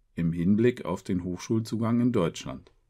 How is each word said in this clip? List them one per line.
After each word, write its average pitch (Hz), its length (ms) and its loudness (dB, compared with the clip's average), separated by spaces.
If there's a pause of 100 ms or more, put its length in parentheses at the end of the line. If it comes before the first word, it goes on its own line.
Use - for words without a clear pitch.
(140)
im 85 180 0
Hinblick 104 520 2
auf 90 180 -6
den 87 220 -4
Hochschulzugang 113 760 -2
in 123 120 2
Deutschland. 82 600 -2 (180)